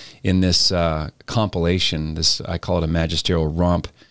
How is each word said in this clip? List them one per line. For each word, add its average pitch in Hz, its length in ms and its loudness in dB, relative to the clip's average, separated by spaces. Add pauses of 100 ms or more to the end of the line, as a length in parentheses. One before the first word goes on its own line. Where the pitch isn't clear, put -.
(220)
in 92 180 2
this, 90 300 4
uh, 80 400 0 (160)
compilation." 85 880 0
This, - 280 0
I 87 160 -4
call 87 200 -2
it 82 60 0
a - 20 0
magisterial 82 600 0
romp 85 400 0 (220)